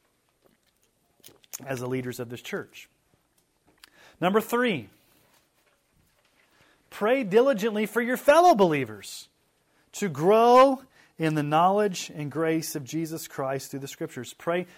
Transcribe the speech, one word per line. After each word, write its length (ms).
as 140
the 80
leaders 320
of 100
this 120
church. 480
Number 220
three, 480
pray 340
diligently 600
for 160
your 160
fellow 380
believers 720
to 160
grow 720
in 180
the 80
knowledge 680
and 180
grace 440
of 80
Jesus 440
Christ 440
through 100
the 60
Scriptures. 460
Pray 320